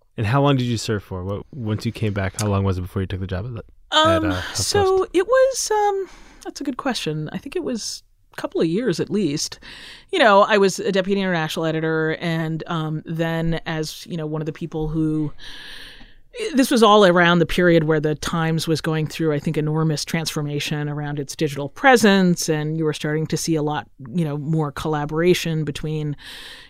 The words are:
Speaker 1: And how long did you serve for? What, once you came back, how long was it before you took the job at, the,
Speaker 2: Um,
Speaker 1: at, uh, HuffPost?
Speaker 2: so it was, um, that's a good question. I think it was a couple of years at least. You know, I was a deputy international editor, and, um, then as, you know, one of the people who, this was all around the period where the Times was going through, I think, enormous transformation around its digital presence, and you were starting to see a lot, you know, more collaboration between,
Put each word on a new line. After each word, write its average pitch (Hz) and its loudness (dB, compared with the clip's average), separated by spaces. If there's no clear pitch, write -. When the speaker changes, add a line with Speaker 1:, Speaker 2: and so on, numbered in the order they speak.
Speaker 1:
And 117 -2
how 135 2
long 139 4
did 127 0
you 120 -2
serve 104 -4
for? 90 -10
What, 98 -6
once 107 -4
you 117 -2
came 104 -2
back, 95 -4
how 107 -2
long 98 2
was 92 0
it 92 -4
before 92 -4
you 92 -2
took 92 -6
the 95 -6
job 92 -6
at, 127 -12
the, - -12
Speaker 2:
Um, 320 4
Speaker 1:
at, 302 0
uh, 277 -2
HuffPost? - -10
Speaker 2:
so 381 2
it 370 2
was, 523 2
um, 403 0
that's - -12
a - -10
good 277 -6
question. 156 -4
I 185 -4
think 277 -10
it 339 -4
was - -6
a - -20
couple 302 -2
of 175 2
years 185 0
at - -6
least. 156 -2
You 381 0
know, 208 8
I 214 4
was 196 2
a - -2
deputy 196 0
international 170 -2
editor, 160 0
and, 160 -2
um, 156 -4
then 165 -2
as, 156 -6
you 151 -8
know, 156 -6
one 156 -4
of 147 -6
the 156 -4
people 156 -6
who, 156 -2
this 254 4
was 226 4
all 208 8
around 175 6
the 160 2
period 170 4
where 156 2
the 151 0
Times 165 -2
was 160 0
going 156 -2
through, 160 -2
I 143 -2
think, 160 -4
enormous 156 0
transformation 147 -4
around 147 -6
its 139 -8
digital 143 -4
presence, 196 4
and 156 -2
you 160 -2
were 151 0
starting 156 -4
to 160 -2
see 160 -2
a 151 0
lot, 151 -4
you 170 0
know, 147 -4
more 151 -2
collaboration 156 0
between, 151 -4